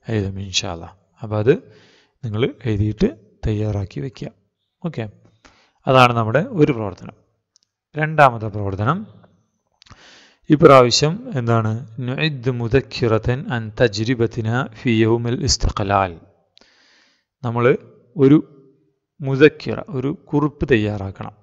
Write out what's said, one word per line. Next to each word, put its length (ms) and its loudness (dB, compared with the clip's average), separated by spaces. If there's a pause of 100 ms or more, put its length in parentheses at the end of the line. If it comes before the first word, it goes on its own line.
എഴുതും 300 -2
ഇൻഷാ 320 -6
അല്ലാ. 180 -12 (340)
അപ്പോൾ 160 -4
അത് 240 2 (600)
നിങ്ങൾ 280 -4 (120)
എഴുതിയിട്ട് 520 -2 (300)
തയ്യാറാക്കി 520 -4
വയ്ക്കുക. 320 -12 (540)
ഓക്കെ, 240 -8 (800)
അതാണ് 260 4
നമ്മുടെ 360 0
ഒരു 220 -2
പ്രവർത്തനം. 420 -8 (840)
രണ്ടാമത്തെ 500 2
പ്രവർത്തനം 600 -4 (1400)
ഇപ്രാവശ്യം 840 4
എന്താണ്? 520 -2 (120)
നുഇദ് 500 -4
മുദക്കിറതൻ 1040 -2
അൻ 180 -6 (100)
തജ്രിബത്തിന 840 -2
ഫി 220 -6
യൗമിൽ 540 2
ഇസ്തിഖ്ലാൽ. 760 -2 (1200)
നമ്മൾ 340 2 (400)
ഒരു 320 6 (720)
മുദക്കിറ, 580 2 (100)
ഒരു 180 -6
കുറിപ്പ് 640 -4
തയ്യാറാക്കണം. 600 -2 (120)